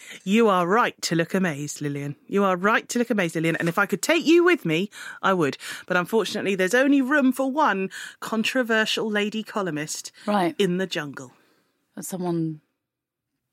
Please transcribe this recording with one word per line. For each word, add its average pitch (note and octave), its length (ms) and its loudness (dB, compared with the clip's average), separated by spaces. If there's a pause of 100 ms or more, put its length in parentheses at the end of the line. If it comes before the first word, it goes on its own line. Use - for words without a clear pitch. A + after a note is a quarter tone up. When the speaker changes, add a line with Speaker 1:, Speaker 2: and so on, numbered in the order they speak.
(240)
Speaker 1:
You A3 260 4
are F3+ 160 4
right G#3 380 2
to F3 120 -2
look E3 180 0
amazed, D3+ 480 -2
Lillian. C#3+ 340 -6 (120)
You G3+ 160 0
are F#3+ 140 2
right G#3+ 320 0
to A#3+ 100 0
look A#3+ 100 0
amazed, F#3+ 260 0
Lillian. D#3+ 220 0
And E3+ 120 -2
if E3+ 80 -2
I G3+ 80 4
could F#3 160 -2
take D4+ 240 2
you E4+ 180 6
with F4 220 2
me, E3+ 240 0 (320)
I F#3+ 120 2
would. D3+ 240 0 (300)
But F#3 100 0
unfortunately, G3 580 0
there's F#3 180 0
only C#4 280 4
room C4 300 2
for C4+ 200 0
one G#3 380 0 (320)
controversial A3 880 0
lady G#3 340 -2
columnist E3 680 -6 (140)
Speaker 2:
Right. F#3 320 0
Speaker 1:
in F3+ 200 0
the F#3+ 100 -2
jungle. C#3 460 -8 (640)
Speaker 2:
Has F#3 120 -12
someone E3+ 540 -4 (920)